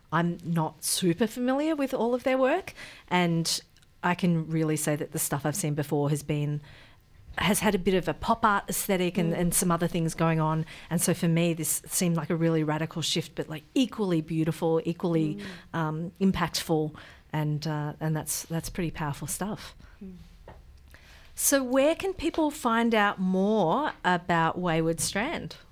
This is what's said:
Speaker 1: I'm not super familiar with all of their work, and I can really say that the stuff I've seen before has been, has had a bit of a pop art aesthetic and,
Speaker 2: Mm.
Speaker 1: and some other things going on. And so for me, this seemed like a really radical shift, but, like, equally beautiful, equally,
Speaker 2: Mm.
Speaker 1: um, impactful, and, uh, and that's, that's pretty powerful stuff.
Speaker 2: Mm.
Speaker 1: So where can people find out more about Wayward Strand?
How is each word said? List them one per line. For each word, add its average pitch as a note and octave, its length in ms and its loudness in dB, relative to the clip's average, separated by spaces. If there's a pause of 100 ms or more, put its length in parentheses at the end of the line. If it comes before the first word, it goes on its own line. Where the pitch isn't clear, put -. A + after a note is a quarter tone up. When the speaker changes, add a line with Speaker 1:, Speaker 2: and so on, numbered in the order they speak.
(120)
Speaker 1:
I'm E3+ 340 2
not D#3+ 400 -2
super F#3 420 2
familiar C4+ 480 0
with C4+ 180 -2
all A#3+ 200 0
of B3 100 -2
their C4 140 2
work, C4+ 360 2 (360)
and E3+ 500 2 (440)
I F3 120 2
can E3+ 340 2
really D#3+ 280 0
say D3+ 180 0
that D3+ 160 -6
the D#3+ 80 -4
stuff - 260 -2
I've D3 100 0
seen D3+ 180 -2
before D3 380 0
has D3 120 -2
been, D3 380 -2 (760)
has F3+ 200 2
had G3+ 160 2
a - 20 2
bit F#3 160 2
of F3+ 140 2
a D3+ 60 0
pop A3+ 320 0
art G3+ 240 2
aesthetic F3+ 480 0
and, E3 160 0
Speaker 2:
Mm. E3 60 -2
Speaker 1:
and F3 140 0
some F3+ 160 2
other E3+ 180 2
things E3 260 -2
going E3 260 2
on. D#3 260 0 (240)
And E3+ 120 0
so F3+ 120 2
for E3+ 140 0
me, E3 260 2
this D#3+ 360 -4
seemed E3+ 260 0
like D#3 140 -2
a E3+ 80 2
really E3 260 2
radical D#3 380 -2
shift, - 340 -2
but, D3+ 140 -6
like, D#3 140 -10 (120)
equally G3+ 460 2
beautiful, D#3+ 640 0
equally, E3+ 540 0 (340)
Speaker 2:
Mm. - 40 -4
Speaker 1:
um, D#3+ 340 -4 (100)
impactful, D#3+ 720 0 (380)
and, D3+ 340 -2
uh, D3+ 320 -4
and D#3 160 -2
that's, D3+ 300 -4
that's E3 240 -6
pretty E3 220 -4
powerful D3+ 360 -6
stuff. - 480 -8 (260)
Speaker 2:
Mm. F#3+ 120 -16 (1200)
Speaker 1:
So C#4 280 4
where C4+ 320 4
can F#4 180 -2
people D#4 360 0
find A#3 460 2
out G#3 240 2
more F#3+ 720 2 (120)
about E3+ 540 2
Wayward E3 420 0
Strand? G#3+ 580 -4 (140)